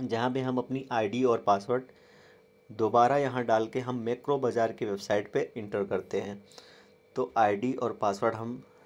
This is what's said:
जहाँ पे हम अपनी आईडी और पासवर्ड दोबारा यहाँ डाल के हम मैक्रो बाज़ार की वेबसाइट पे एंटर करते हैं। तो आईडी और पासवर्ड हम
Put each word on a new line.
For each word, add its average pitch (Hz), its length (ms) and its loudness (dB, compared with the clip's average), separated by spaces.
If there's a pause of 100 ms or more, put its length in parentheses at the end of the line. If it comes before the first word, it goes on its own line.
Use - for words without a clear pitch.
जहाँ 120 300 0
पे 131 100 -2
हम 127 180 -2
अपनी 131 340 -4
आईडी 113 320 0
और 117 140 4
पासवर्ड 110 440 0 (920)
दोबारा 120 460 4
यहाँ 127 260 0
डाल 113 220 2
के 127 140 -4
हम 123 160 -4
मैक्रो 120 420 -2
बाज़ार 113 340 0
की 113 120 -8
वेबसाइट 104 480 -2
पे - 240 -2
एंटर 104 280 -4
करते 98 360 -4
हैं। 101 240 -8 (720)
तो 127 200 -2
आईडी 110 360 2
और 117 200 -2
पासवर्ड 107 420 0
हम 120 300 -10 (220)